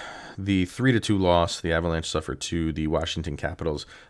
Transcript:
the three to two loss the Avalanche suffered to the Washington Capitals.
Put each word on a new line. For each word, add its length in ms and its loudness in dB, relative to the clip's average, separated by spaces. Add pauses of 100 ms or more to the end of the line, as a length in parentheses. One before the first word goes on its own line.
(380)
the 280 2
three 260 2
to 80 4
two 180 2
loss 420 4
the 140 0
Avalanche 360 0
suffered 320 -4
to 300 -2
the 160 -2
Washington 500 -2
Capitals. 480 -4 (240)